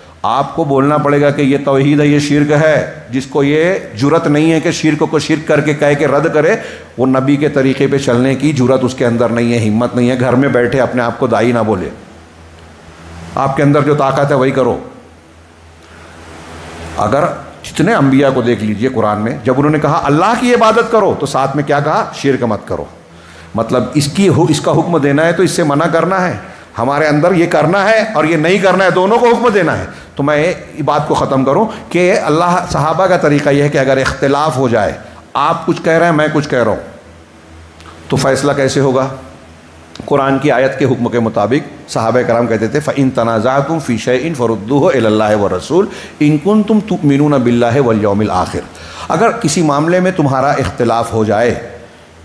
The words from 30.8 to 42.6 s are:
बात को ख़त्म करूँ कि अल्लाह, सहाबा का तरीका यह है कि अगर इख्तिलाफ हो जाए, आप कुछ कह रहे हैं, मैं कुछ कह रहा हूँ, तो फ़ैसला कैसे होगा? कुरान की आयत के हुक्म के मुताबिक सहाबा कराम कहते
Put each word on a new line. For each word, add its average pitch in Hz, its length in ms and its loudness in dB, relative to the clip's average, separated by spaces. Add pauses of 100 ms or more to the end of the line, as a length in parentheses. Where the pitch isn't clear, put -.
बात 151 240 0
को - 80 0
ख़त्म 135 280 0
करूँ 156 220 2 (260)
कि 180 180 2
अल्लाह, 175 560 0
सहाबा 160 420 -2
का 180 100 2
तरीका 143 340 2
यह 143 120 2
है 147 60 2
कि 147 80 -2
अगर 135 220 2
इख्तिलाफ 139 580 0
हो 131 120 0
जाए, 101 300 0 (360)
आप 160 300 0
कुछ 160 140 -2
कह 165 180 2
रहे 170 120 4
हैं, 160 60 2
मैं 151 180 0
कुछ 147 120 0
कह 127 180 0
रहा 107 100 0
हूँ, - 100 -8 (1300)
तो - 80 0
फ़ैसला 135 360 0
कैसे 135 260 0
होगा? 131 320 0 (960)
कुरान 135 320 2
की 147 100 0
आयत 131 300 2
के 147 60 2
हुक्म 120 240 0
के 117 100 0
मुताबिक 113 460 0 (240)
सहाबा 117 320 0
कराम 120 260 0
कहते 110 220 0